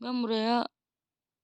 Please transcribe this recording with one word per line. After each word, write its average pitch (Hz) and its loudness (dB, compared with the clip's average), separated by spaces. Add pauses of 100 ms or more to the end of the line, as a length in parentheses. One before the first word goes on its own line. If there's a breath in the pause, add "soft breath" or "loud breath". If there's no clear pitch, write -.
ben 247 -4
buraya 226 2 (760)